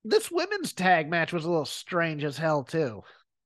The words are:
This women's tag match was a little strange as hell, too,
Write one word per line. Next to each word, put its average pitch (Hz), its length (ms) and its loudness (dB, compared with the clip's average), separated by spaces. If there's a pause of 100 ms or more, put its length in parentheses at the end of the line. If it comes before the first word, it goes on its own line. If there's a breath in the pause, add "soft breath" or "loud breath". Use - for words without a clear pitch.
This 370 260 2
women's 359 400 -2
tag 175 380 4
match 165 240 0
was 156 120 -2
a 175 40 -2
little 156 160 0
strange 160 580 -4
as 139 140 -4
hell, 151 260 2
too, 123 400 -2 (420 soft breath)